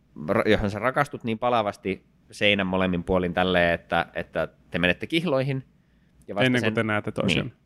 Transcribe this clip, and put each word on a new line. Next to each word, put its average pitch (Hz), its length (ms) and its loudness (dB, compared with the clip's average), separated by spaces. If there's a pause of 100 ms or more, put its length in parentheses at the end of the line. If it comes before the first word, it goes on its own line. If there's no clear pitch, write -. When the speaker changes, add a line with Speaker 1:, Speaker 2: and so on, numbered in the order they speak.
(300)
Speaker 1:
ra-, 101 180 2
johon 101 220 2
sä 104 80 -6
rakastut 131 460 -4
niin 113 140 -4
palavasti 104 680 -2 (260)
seinän 101 360 2
molemmin 92 380 0
puolin 90 300 0
tälleen, 90 400 2
että, 85 400 -2
että 82 340 -6 (220)
te 90 80 -4
menette 87 280 0
kihloihin. 135 580 -2 (640)
Ja 101 60 -8
vasta 120 120 0
Speaker 2:
Ennen 123 160 2
kuin 113 40 0
Speaker 1:
sen 110 80 0
Speaker 2:
te 113 80 0
näette 107 300 -2
toisen. - 320 0
Speaker 1:
Niin. - 80 -12 (140)